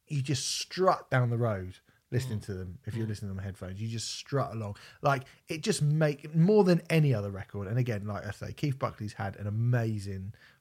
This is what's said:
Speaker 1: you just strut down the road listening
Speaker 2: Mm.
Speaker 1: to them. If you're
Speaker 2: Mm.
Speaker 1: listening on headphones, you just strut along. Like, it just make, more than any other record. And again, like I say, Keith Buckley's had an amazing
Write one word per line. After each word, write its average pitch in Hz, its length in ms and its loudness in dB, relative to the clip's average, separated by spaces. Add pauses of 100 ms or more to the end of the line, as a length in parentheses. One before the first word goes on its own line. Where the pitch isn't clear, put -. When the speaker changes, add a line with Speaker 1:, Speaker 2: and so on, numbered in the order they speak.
Speaker 1:
you 147 140 -2
just 139 280 -2 (100)
strut - 500 2
down 127 200 4
the 120 80 0
road 98 380 -2 (360)
listening 123 280 -2
Speaker 2:
Mm. - 60 -10
Speaker 1:
to 104 80 -6
them. 90 320 -8
If 107 100 -6
you're 113 120 -2
Speaker 2:
Mm. - 20 -4
Speaker 1:
listening 101 220 -6
on 95 80 -6
headphones, 95 420 -8
you 113 60 -4
just 113 240 -6
strut - 420 -4
along. 107 220 -6 (260)
Like, 131 220 2 (240)
it 160 160 -6
just 214 180 0
make, 151 540 2
more 196 280 8
than 180 180 6 (100)
any 156 200 6
other 101 200 0
record. 98 360 -8
And 117 120 0
again, 110 260 0
like 101 220 -4
I - 20 -6
say, 101 240 -8
Keith 139 240 -2
Buckley's 110 360 -4
had 98 240 -6
an 101 100 -6
amazing 107 840 -2 (280)